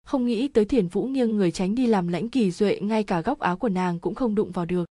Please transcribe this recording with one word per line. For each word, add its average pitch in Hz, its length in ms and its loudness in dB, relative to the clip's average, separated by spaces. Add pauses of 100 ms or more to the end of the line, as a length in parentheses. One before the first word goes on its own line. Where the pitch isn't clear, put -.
không 254 200 0
nghĩ 240 220 0
tới 214 180 4
Thiền 208 220 2
Vũ 185 160 -2
nghiêng 240 340 0
người 180 140 2
tránh 190 240 -2
đi, 254 120 2
làm 190 200 2
Lãnh 180 220 -2
Kỳ 220 220 2
Duệ 196 300 0
ngay 214 220 0
cả 180 180 -2
góc 247 180 -2
áo 180 180 -2
của 240 120 -2
nàng 180 300 -2
cũng 185 160 -4
không 220 200 -2
đụng 196 160 0
vào 175 140 -2
được. 175 280 -2